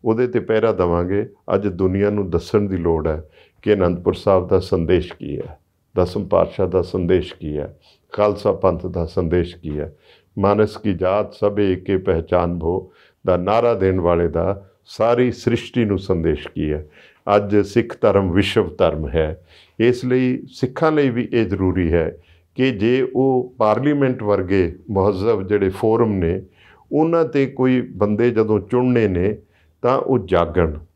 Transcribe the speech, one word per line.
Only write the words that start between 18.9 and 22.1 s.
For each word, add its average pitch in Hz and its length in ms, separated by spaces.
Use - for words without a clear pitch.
ਹੈ, 78 380
ਇਸ 123 260
ਲਈ 127 420
ਸਿੱਖਾਂ 147 440
ਲਈ 147 180
ਵੀ 117 240
ਇਹ 113 120
ਜ਼ਰੂਰੀ 92 480
ਹੈ 82 240